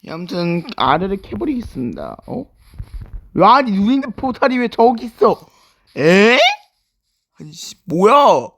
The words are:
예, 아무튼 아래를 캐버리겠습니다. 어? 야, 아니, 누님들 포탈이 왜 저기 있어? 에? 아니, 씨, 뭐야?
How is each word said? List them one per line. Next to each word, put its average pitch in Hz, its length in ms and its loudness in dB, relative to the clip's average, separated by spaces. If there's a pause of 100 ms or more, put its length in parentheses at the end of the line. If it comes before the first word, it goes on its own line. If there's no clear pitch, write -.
예, - 80 -16
아무튼 170 500 -6 (140)
아래를 175 460 -2
캐버리겠습니다. 131 960 -8 (100)
어? - 160 -10 (960)
야, 208 160 6
아니, 262 160 0
누님들 233 400 -2
포탈이 254 460 -2
왜 240 100 -2
저기 233 380 0
있어? 220 340 0 (560)
에? 196 420 4 (1000)
아니, 151 120 -18
씨, - 220 -18 (100)
뭐야? 190 720 4